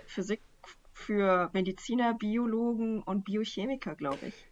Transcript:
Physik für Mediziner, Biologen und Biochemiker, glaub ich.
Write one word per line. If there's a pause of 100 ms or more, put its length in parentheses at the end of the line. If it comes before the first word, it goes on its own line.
Physik (540)
für
Mediziner,
Biologen
und
Biochemiker,
glaub
ich. (180)